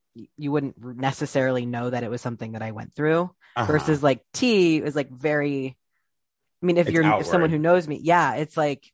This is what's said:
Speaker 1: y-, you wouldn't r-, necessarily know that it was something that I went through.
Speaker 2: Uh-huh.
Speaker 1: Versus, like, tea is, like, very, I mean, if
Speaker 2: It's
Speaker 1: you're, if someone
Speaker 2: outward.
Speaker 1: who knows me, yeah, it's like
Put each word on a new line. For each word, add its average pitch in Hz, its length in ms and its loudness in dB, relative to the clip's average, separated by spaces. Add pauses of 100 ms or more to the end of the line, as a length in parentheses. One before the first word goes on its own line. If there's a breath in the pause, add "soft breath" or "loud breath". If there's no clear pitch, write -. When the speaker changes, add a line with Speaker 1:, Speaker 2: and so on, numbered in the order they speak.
(140)
Speaker 1:
y-, 117 220 -20
you 143 160 -6
wouldn't 139 300 -2
r-, 123 120 -14
necessarily 131 720 -2
know 123 240 -4
that 120 120 -4
it 113 80 -6
was 120 100 -6
something 117 320 -8
that 110 100 -10
I 110 100 -8
went - 220 -14
through. 165 400 0 (220 soft breath)
Speaker 2:
Uh-huh. 120 160 0
Speaker 1:
Versus, 151 300 2
like, 135 200 2 (100)
tea 185 460 4
is, 143 180 -4
like, 139 140 -4
very, 139 680 -2 (880)
I 175 40 -2
mean, 175 100 2
if 175 120 2
Speaker 2:
It's - 40 -2
Speaker 1:
you're, 156 240 4
if 156 100 -4
someone 170 240 2
Speaker 2:
outward. - 0 -
Speaker 1:
who 160 80 0
knows 170 280 4
me, 147 160 -8
yeah, 156 340 2
it's 147 200 -6
like 147 380 -2